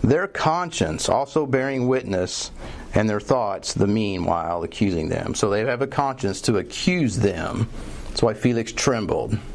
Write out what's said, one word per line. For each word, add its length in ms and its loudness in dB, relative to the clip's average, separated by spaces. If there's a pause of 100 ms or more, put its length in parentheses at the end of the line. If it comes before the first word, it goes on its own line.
their 220 4
conscience 800 -2
also 380 2
bearing 420 0
witness, 600 0 (440)
and 140 4
their 120 2
thoughts 520 0
the 140 4
meanwhile 760 0
accusing 460 0
them." 260 -2
So 140 0
they 160 2
have 160 -2
a 60 0
conscience 560 -2
to 160 2
accuse 580 0
them. 520 0 (400)
That's 140 -2
why 120 4
Felix 380 0
trembled. 680 0 (160)